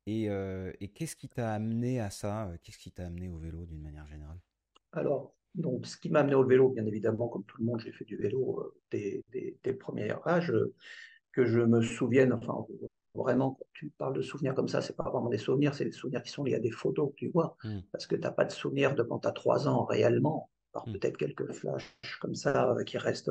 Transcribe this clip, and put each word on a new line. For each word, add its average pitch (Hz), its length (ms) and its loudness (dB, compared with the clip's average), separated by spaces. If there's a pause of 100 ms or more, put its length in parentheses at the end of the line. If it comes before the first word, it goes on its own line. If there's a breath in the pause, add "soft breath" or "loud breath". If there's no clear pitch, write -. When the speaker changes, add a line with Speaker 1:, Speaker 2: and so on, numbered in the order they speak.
Speaker 1:
Et, 110 240 0
euh, 95 500 -4
et 98 80 -8
qu'est-ce - 280 -8
qui 131 120 -14
t'a 113 240 -2
amené 113 480 0
à 104 80 -2
ça ? 104 420 -4 (120)
Qu'est-ce - 160 -20
qui - 140 -18
t'a 90 140 -8
amené 87 220 -6
au 87 80 -8
vélo 82 300 -8
d'une 78 160 -10
manière 76 240 -12
générale ? 76 320 -14 (540)
Speaker 2:
Alors, 143 420 -2 (200)
donc, 156 320 -4
ce - 120 -14
qui - 100 -8
m'a 156 120 4
amené 139 140 4
au 131 120 8
vélo, 127 240 8
bien 110 160 -2
évidemment, 110 420 0
comme - 160 -6
tout - 140 -20
le 113 80 0
monde, 117 140 0
j'ai - 120 -10
fait - 140 -14
du 104 100 -10
vélo, 123 440 -2
euh, - 200 -10 (100)
dès, 104 400 -4
dès, - 320 -8
dès 123 100 -2
le 127 40 -4
premier 113 340 -4 (160)
âge, 170 240 2
euh, - 220 2 (600 loud breath)
que 131 120 6
je 117 160 4
me 117 220 8
souvienne, 123 500 4
enfin, 117 320 -2 (500)
vraiment, 127 360 2
quand - 240 -10
tu 147 240 -12
parles 139 180 -2
de 139 60 -2
souvenirs 139 320 -2
comme - 140 0
ça, - 120 0
c'est - 160 -6
pas - 140 -4
vraiment 120 180 0
des 113 80 0
souvenirs, 139 380 2
c'est - 100 -2
des - 80 -4
souvenirs 123 300 -6
qui - 80 -12
sont 143 140 -6
liés 120 100 0
à 120 40 2
des 117 120 0
photos 139 400 0
que - 60 -16
tu - 120 -4
vois, 165 360 0
Speaker 1:
Hmm. 107 160 -6 (120)
Speaker 2:
parce - 140 -8
que - 100 -2
t'as - 140 -2
pas - 160 2
de - 60 -6
souvenirs 135 420 0
de 117 80 2
quand 123 160 -2
t'as 117 140 0
trois 131 360 2
ans 123 160 2
réellement, 120 640 4 (220)
à - 80 -8
part - 100 -12
Speaker 1:
Hmm. 113 40 -6
Speaker 2:
peut-être - 260 -2
quelques - 340 -4
flashs - 720 -8
comme - 120 -4
ça, 127 380 4
euh, 117 120 0
qui - 120 -6
restent 117 340 -2